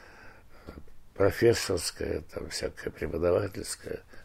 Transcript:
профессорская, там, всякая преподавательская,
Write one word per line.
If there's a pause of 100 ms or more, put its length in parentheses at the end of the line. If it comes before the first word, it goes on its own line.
(1160)
профессорская, (100)
там,
всякая
преподавательская, (220)